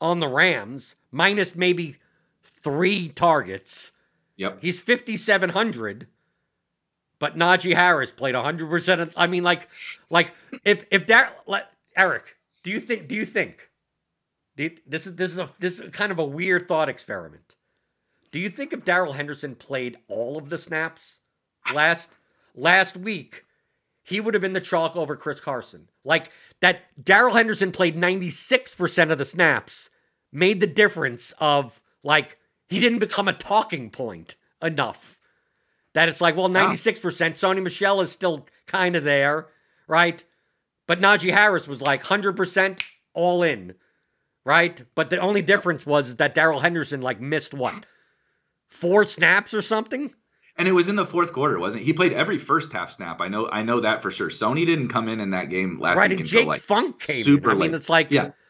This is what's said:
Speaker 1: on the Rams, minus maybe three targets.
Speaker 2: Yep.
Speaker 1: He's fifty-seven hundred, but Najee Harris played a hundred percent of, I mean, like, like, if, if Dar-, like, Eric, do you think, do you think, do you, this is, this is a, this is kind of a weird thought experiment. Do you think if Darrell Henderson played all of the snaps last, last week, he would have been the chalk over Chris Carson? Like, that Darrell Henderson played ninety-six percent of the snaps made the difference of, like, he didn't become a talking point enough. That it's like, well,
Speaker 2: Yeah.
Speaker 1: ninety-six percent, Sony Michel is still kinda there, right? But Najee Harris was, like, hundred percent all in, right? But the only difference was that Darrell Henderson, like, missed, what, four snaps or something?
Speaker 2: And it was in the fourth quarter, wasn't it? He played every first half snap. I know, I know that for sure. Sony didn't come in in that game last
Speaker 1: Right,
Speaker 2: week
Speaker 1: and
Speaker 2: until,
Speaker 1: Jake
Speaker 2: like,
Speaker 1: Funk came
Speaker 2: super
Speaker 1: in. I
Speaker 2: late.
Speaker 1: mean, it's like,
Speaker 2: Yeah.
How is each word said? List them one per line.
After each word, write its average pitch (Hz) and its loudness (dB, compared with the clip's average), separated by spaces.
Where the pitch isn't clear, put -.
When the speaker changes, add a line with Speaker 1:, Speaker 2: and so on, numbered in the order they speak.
Speaker 1:
on 170 0
the 160 -2
Rams, 131 0
minus 190 0
maybe 175 -2
three 175 -2
targets. 139 -2
Speaker 2:
Yep. 95 -6
Speaker 1:
He's 175 -6
fifty-seven 202 0
hundred, 127 -4
but 147 -4
Najee 175 4
Harris 170 4
played 131 -4
a 123 -2
hundred 156 -6
percent 170 2
of, 160 -6
I 170 0
mean, 175 -4
like, 175 0
like, 170 2
if, 202 2
if 190 2
Dar-, 233 6
like, 196 -4
Eric, 180 0
do 180 -8
you 214 -4
think, 220 -6
do 151 -10
you 220 -4
think, 160 -6
do 143 -8
you, 160 -6
this 156 -10
is, 185 -16
this 180 -4
is 165 -14
a, 175 -8
this 180 -6
is 156 -18
kind 202 -4
of 180 -8
a 160 -2
weird 175 -2
thought 156 0
experiment. 87 -12
Do 147 -8
you 196 -4
think 277 -10
if 285 -10
Darrell 180 0
Henderson 143 -10
played 123 -8
all 120 -6
of 143 -14
the 165 -6
snaps - -8
last, 160 0
last 185 2
week, 185 -10
he 202 -4
would 214 0
have 196 0
been 190 -2
the 185 -2
chalk 165 0
over 151 -4
Chris 143 -8
Carson? 110 -10
Like, 160 0
that 180 0
Darrell 208 6
Henderson 220 2
played 170 2
ninety-six 180 -2
percent 170 2
of 156 0
the 135 -4
snaps 156 0
made 185 0
the 202 2
difference 156 0
of, 143 0
like, 147 2
he 190 -2
didn't 240 2
become 202 -2
a 185 2
talking 170 -2
point 98 -12
enough. 147 -4
That 165 4
it's 151 -4
like, 170 4
well, 185 2
Speaker 2:
Yeah. 185 4
Speaker 1:
ninety-six 185 0
percent, 165 -2
Sony 190 0
Michel 196 0
is 170 -4
still 165 -4
kinda 180 0
there, 143 0
right? 170 2
But 175 0
Najee 190 4
Harris 202 4
was, 139 -10
like, 135 0
hundred 196 0
percent 190 0
all 175 2
in, 98 -2
right? 170 2
But 160 -2
the 175 -2
only 202 2
difference 175 2
was 143 0
that 147 0
Darrell 156 2
Henderson, 147 -2
like, 127 -4
missed, 139 -6
what, 123 -6
four 196 4
snaps 180 0
or 214 -2
something? 240 -4
Speaker 2:
And 175 0
it 190 4
was 175 4
in 202 -2
the 196 0
fourth 170 0
quarter, 127 0
wasn't 101 -4
it? - -8
He 160 2
played 170 2
every 180 -2
first - -2
half 90 -8
snap. 85 -10
I 87 -4
know, 104 -4
I 107 -4
know 120 0
that 107 0
for 98 -6
sure. 95 -6
Sony 135 -2
didn't 160 0
come 113 -4
in 110 -6
in 101 -4
that 92 -6
game 92 -4
last 85 0
Speaker 1:
Right, 196 2
Speaker 2:
week 190 -2
Speaker 1:
and - -8
Speaker 2:
until, 185 2
Speaker 1:
Jake 247 0
Speaker 2:
like, 151 -4
Speaker 1:
Funk 233 -2
came - -4
Speaker 2:
super 143 4
Speaker 1:
in. - 2
I - 2
Speaker 2:
late. - 2
Speaker 1:
mean, 160 -4
it's 151 -8
like, 160 4
Speaker 2:
Yeah. 143 2